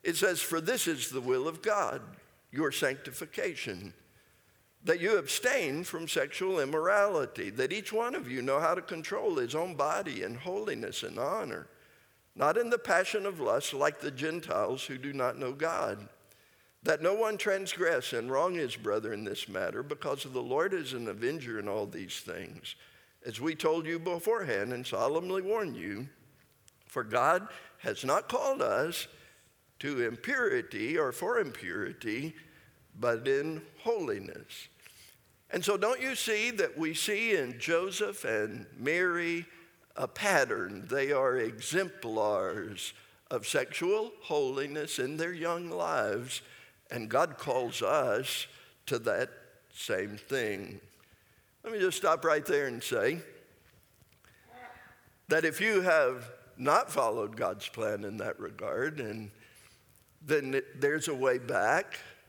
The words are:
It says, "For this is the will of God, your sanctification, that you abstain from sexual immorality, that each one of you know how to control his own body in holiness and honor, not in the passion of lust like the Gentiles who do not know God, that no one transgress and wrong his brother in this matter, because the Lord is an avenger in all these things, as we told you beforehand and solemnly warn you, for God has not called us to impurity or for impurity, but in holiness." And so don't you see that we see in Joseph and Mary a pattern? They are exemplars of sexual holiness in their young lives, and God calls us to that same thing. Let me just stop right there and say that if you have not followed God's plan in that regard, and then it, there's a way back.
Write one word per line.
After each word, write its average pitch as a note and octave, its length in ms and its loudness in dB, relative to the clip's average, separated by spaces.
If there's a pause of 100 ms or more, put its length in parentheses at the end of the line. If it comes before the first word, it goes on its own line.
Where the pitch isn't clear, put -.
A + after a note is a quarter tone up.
It E3+ 160 2
says, F3+ 240 4
"For - 180 0
this G3+ 280 2
is C3+ 220 -2
the B2+ 120 -2
will B2+ 260 2
of E3 140 -4
God, G3 400 2 (500)
your C#3+ 220 0
sanctification, C3+ 1200 -4 (880)
that F3 160 4
you G3+ 180 4
abstain F3 680 0
from E3 240 -6
sexual E3+ 500 0
immorality, D#3+ 920 2
that C3 200 0
each G#3 220 -4
one A#3 200 0
of - 160 -6
you B2+ 120 -4
know C3+ 180 2
how E3 160 2
to F3+ 60 -4
control F3 540 -2
his B2 200 0
own E3+ 200 -2
body C#3+ 480 0
in G#2+ 120 -4
holiness F3 680 -4
and F2 140 -8
honor, C3+ 500 -4 (680)
not D3 220 4
in A#3+ 120 2
the A#3 80 4
passion F#3+ 480 2
of F#3+ 140 -4
lust B2+ 340 2
like D3 280 2
the D3+ 100 -4
Gentiles C3 720 -2
who C3+ 140 -8
do C3+ 160 -8
not B2 240 0
know C3 160 -4
God, A2+ 560 -2 (720)
that D3+ 180 4
no F3 120 4
one G#3+ 240 0
transgress F3+ 720 0
and A#2+ 180 -2
wrong D#3+ 260 2
his C3 200 -2
brother G#2+ 380 0
in G#2 100 -6
this - 240 -4
matter, F#2+ 360 -2
because C#3+ 400 -4
the B2+ 180 -4
Lord D3 320 0
is D3+ 180 -4
an A#2+ 160 -6
avenger A#2 520 -4
in G2+ 100 -4
all G#2 160 0
these F#2+ 340 -10
things, - 560 -10 (500)
as A2+ 140 -8
we D#3+ 160 -2
told D#3+ 300 0
you E3 140 -4
beforehand E3 760 -2
and B2 120 -6
solemnly E3 560 0
warn G3 340 -2
you, G2+ 340 -8 (800)
for A#2+ 180 -4
God C#3+ 420 4 (300)
has - 260 -4
not C#3+ 240 2
called C4+ 340 0
us B2+ 460 0 (720)
to C3+ 260 0
impurity B2+ 920 0
or C#3+ 140 2
for A3 280 -2
impurity, A2+ 920 -4 (680)
but A#2 280 0
in D3+ 340 0 (180)
holiness." A2+ 880 -4 (840)
And F3+ 140 -2
so G3+ 140 4
don't A#3+ 240 2
you C4 140 0
see A3 360 2
that F3 260 0
we D#3+ 180 0
see G#3+ 400 2
in B2 240 0
Joseph F#3 640 0
and A2 400 0 (100)
Mary E3+ 720 0 (500)
a - 120 -2
pattern? A#2+ 840 2
They C3+ 220 2
are C3 260 4
exemplars A2 1600 0 (360)
of A2+ 160 -2
sexual F#3 640 0 (100)
holiness D3 760 -2
in D3 200 -2
their E3+ 160 -2
young E3+ 360 -2
lives, B2+ 720 0 (480)
and A#2 200 -6
God C#3+ 280 2
calls B2 460 -2
us C3 640 2 (400)
to B2+ 120 0
that A2+ 300 0 (460)
same G#2 420 -2
thing. G2+ 600 -2 (840)
Let A3+ 100 -6
me G#3+ 60 -4
just F#3 180 2
stop E3 280 4
right D3+ 200 6
there C#3+ 220 2
and A#2+ 140 -4
say B2 380 2 (2000)
that D#3 180 4
if D#3 160 0
you G#3 200 4
have C3 500 4 (260)
not D3 320 4
followed A2 460 0
God's G2 320 -2
plan G#2 380 -2
in G2+ 120 -6
that G#2 220 -4
regard, A#2+ 600 -4
and G#2+ 300 -8 (960)
then C#3 300 0
it, C3+ 260 -2
there's D3 280 2
a D#3 40 0
way B2+ 240 4
back. A#2+ 640 2 (300)